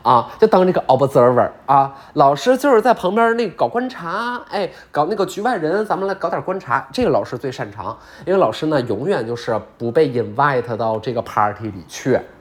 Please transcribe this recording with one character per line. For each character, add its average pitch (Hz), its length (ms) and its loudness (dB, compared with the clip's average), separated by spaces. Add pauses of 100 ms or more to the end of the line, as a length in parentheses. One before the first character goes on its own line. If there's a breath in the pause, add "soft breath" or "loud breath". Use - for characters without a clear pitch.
啊， - 280 4 (100)
就 220 80 6
当 185 180 4
这 185 80 0
个 151 140 0
observer 127 600 4 (160)
啊， 139 280 2 (200 loud breath)
老 143 200 6
师 247 240 2
就 285 140 2
是 220 100 6
在 240 120 4
旁 185 200 0
边 226 240 2
那 233 100 -2
个 165 80 -10
搞 123 120 0
观 247 220 -4
察， 220 600 -8
哎， 190 200 -4 (220 loud breath)
搞 147 140 0
那 196 100 -4
个 190 100 0
局 185 160 -8
外 247 140 0
人， 185 300 -2
咱 180 120 -2
们 190 100 -4
来 196 80 -4
搞 175 140 -6
点 180 120 -4
观 185 180 -6
察， 123 320 -4
这 254 120 -2
个 208 60 2
老 110 140 2
师 - 140 -10
最 131 140 -6
擅 113 200 -10
长， 101 260 -12 (280 loud breath)
因 170 80 -2
为 196 60 2
老 131 120 2
师 135 140 -6
呢， 151 160 0
永 117 260 -4
远 165 180 -2
就 120 100 -6
是 113 240 -4 (180)
不 117 140 -4
被 151 180 2
invite 123 680 -2
到 113 220 -2
这 117 160 -6
个 117 80 -2
party 104 460 -2
里 95 200 -12
去 - 320 -2 (220)